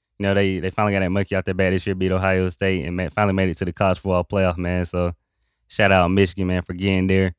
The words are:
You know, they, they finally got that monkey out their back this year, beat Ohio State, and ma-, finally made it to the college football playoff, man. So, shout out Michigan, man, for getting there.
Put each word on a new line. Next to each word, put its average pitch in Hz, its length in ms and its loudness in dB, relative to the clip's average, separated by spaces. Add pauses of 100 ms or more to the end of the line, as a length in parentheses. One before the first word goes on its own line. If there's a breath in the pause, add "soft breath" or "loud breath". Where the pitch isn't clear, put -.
(180)
You - 40 -8
know, 98 100 2
they, 98 280 0
they 92 100 -4
finally 104 240 0
got 98 60 0
that 92 100 -2
monkey 98 260 -2
out 92 80 -2
their 98 80 -4
back 92 200 0
this 92 140 -2
year, 98 80 -2
beat 92 160 -2
Ohio 92 380 0
State, 92 380 -2
and 87 100 -6
ma-, 90 140 -4
finally 104 240 0
made 95 160 0
it 82 80 -6
to 92 80 -6
the 87 80 -4
college 92 240 0
football 90 260 -2
playoff, 92 320 -2
man. 90 300 -4
So, 87 280 -4 (540)
shout 98 240 2
out 90 160 6
Michigan, 95 380 2
man, 90 160 -2
for - 100 -12
getting 95 340 0
there. 95 320 2